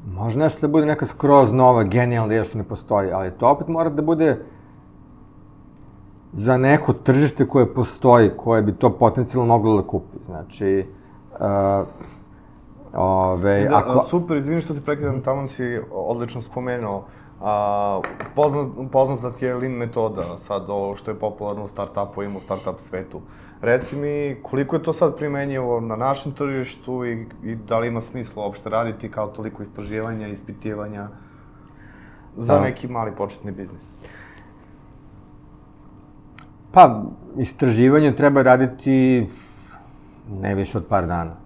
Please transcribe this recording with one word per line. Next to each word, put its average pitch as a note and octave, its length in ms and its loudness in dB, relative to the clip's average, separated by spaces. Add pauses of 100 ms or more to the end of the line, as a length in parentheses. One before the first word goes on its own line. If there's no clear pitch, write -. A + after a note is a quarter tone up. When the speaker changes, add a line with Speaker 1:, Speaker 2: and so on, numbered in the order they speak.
Speaker 1:
može A2 320 -4
nešto D#3 220 0
da D#3 60 0
bude D3+ 180 4
neka D3+ 200 -2
skroz C#3 480 6
nova, B2+ 300 6
genijalna A2+ 500 0
ideja A2 100 2
što - 140 -8
ne G#2+ 60 -6
postoji, G2 480 -2
ali F#2 200 -4
to A#2 160 0
opet D3 200 2
mora E3 220 0
da D3 120 -2
bude D#3 360 2 (2000)
za B2 240 2
neko C3+ 360 4
tržište C#3 540 2
koje B2 260 4
postoji, A#2+ 640 4
koje A2+ 240 2
bi G2+ 120 0
to B2 160 2
potencijalno A#2+ 580 2 (100)
moglo G#2+ 240 4
da - 60 -6
kupi. F2+ 380 -8
Znači, F#2+ 600 -2 (540)
e, G2 440 0 (1080)
ove, F#2+ 760 2
Speaker 2:
Da, - 80 4
Speaker 1:
ako B2+ 300 2
Speaker 2:
super, E3+ 300 -2
izvini D#3 240 -2
što E3 120 -8
te C#3+ 80 -8
prekidam, C#3+ 400 -4
tamo C3+ 260 -4
si A#2+ 320 -6 (120)
odlično A#2 500 -6
spomenuo. A#2 640 -8 (360)
A, G2+ 600 -2 (340)
poznat-, C#3 560 -2
poznata B2 400 0
ti B2 140 -8
je B2 100 -2
Lean B2+ 160 -4
metoda, A2 680 -4
sad F#2+ 320 -8
ovo G2+ 260 -4
što - 160 -10
je G#2 80 -10
popularno G#2 440 -6
u G2 40 -12
startupu, G2+ 560 -8
ima G2+ 140 -8
u F#2 40 -12
startup F#2+ 380 -8
svetu. F#2 420 -12 (400)
Reci B2+ 340 0
mi, C#3+ 480 -6
koliko C#3 320 -4
je D#3+ 80 -2
to E3 100 -2
sad D#3+ 220 0
primenjivo C#3 640 -4
na A2+ 160 -6
našem C3+ 360 -4
tržištu B2+ 720 -6
i, A2+ 220 -8 (160)
i A2+ 120 -8
da A2+ 240 -2
li A#2+ 80 -2
ima A#2 140 -4
smisla A2+ 420 -12
uopšte G2+ 260 -8
raditi A2 420 -4
kao G#2+ 160 -6
toliko G#2+ 360 -12
istraživanja, A2 640 -8
ispitivanja G#2 800 -12 (1300)
za A2+ 180 0
Speaker 1:
Da. G2 80 4
Speaker 2:
neki C3 260 -4
mali A2+ 240 -6
početni G2+ 400 -8
biznis? F#2 440 -16 (2750)
Speaker 1:
Pa, B2 320 8 (340)
istraživanje C3 800 4
treba C#3+ 260 4
raditi B2+ 840 4 (1120)
ne G2 140 -2
više G2 220 -4
od F2+ 80 -4
par F#2 220 0
dana. E2+ 240 -4 (140)